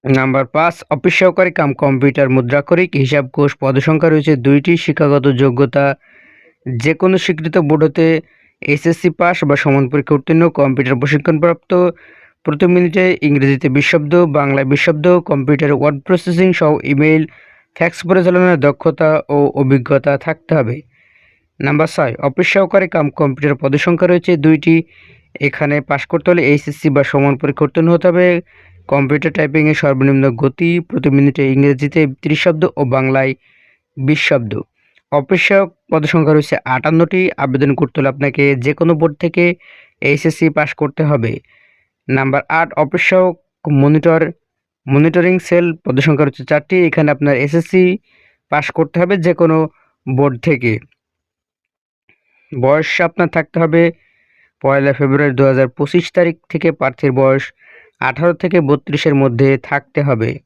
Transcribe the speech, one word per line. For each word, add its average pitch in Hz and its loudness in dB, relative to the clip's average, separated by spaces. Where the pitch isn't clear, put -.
নাম্বার 135 0
পাঁচ, 165 0
অফিস 147 -2
সহকারী 180 2
কাম 156 -2
কম্পিউটার 135 2
মুদ্রাক্ষরিক, 143 0
হিসাব 135 0
কোষ, 143 0
পদসংখ্যা 143 0
রয়েছে 156 2
দুইটি। 143 2
শিক্ষাগত 143 0
যোগ্যতা 139 0
যে 131 -4
কোনো 185 0
স্বীকৃত 160 -4
বোর্ড 151 2
হতে 160 0
এইচএসসি 165 -2
পাস 175 0
বা 143 2
সমান 139 0
পরীক্ষা 143 0
উত্তীর্ণ, 165 2
কম্পিউটার 131 0
প্রশিক্ষণপ্রাপ্ত, 151 -2
প্রতি 156 0
মিনিটে 180 2
ইংরেজিতে 139 0
বিশ 139 0
শব্দ, 151 0
বাংলায় 139 0
বিশ 143 0
শব্দ, 151 -2
কম্পিউটার 143 0
ওয়ার্ড 143 0
প্রসেসিং 180 0
সহ 156 2
ইমেইল, 156 2
ফ্যাক্স 175 -4
পরিচালনার 180 2
দক্ষতা 151 0
ও 147 0
অভিজ্ঞতা 135 0
থাকতে - -6
হবে। 127 -2
নাম্বার 147 0
ছয়, 135 -2
অফিস 143 0
সহকারী 190 2
কাম 151 -2
কম্পিউটার 143 0
পদসংখ্যা 160 0
রয়েছে 180 0
দুইটি। 156 4
এখানে 147 -2
পাশ 139 -2
করতে 165 -2
হলে 175 2
এইচএসসি 147 -2
বা 139 2
সমান 139 2
পরীক্ষা 143 -2
উত্তীর্ণ 165 0
হতে 170 2
হবে। 180 2
কম্পিউটার 143 0
টাইপিংয়ে 151 0
সর্বনিম্ন 135 2
গতি 151 -2
প্রতি 151 -2
মিনিটে 139 2
ইংরেজিতে 139 0
ত্রিশ - -2
শব্দ 160 0
ও 143 -4
বাংলায় 131 0
বিশ 139 -2
শব্দ। 120 0
অফিস 147 0
সহায়ক 196 2
পদসংখ্যা 156 0
রয়েছে 151 0
আটান্নটি। 160 0
আবেদন 135 0
করতে - -4
হলে 139 0
আপনাকে 139 -2
যে 143 0
কোনো 165 0
বোর্ড 156 0
থেকে 175 -2
এইচএসসি 151 0
পাস 151 0
করতে 147 -4
হবে। 127 0
নাম্বার 135 -2
আট, 165 -2
অফিস 151 -2
সহায়ক 185 2
মনিটর, 151 2
মনিটরিং 165 2
সেল, 175 2
পদসংখ্যা 143 0
রয়েছে 139 -8
চারটি। 151 -2
এখানে 151 0
আপনার 143 0
এসএসসি 165 0
পাস 147 -2
করতে 160 -4
হবে 180 0
যে 175 2
কোনো 160 0
বোর্ড 131 0
থেকে। 127 0
বয়স 143 0
আপনার 170 -2
থাকতে 165 -4
হবে 165 2
পয়লা 139 0
ফেব্রুয়ারি 139 0
দু 135 2
হাজার 135 2
পঁচিশ 165 -2
তারিখ 170 0
থেকে 165 -4
প্রার্থীর 135 -2
বয়স 135 2
আঠারো 139 -2
থেকে 180 -2
বত্রিশের 143 -2
মধ্যে 135 2
থাকতে 143 -4
হবে। 120 -2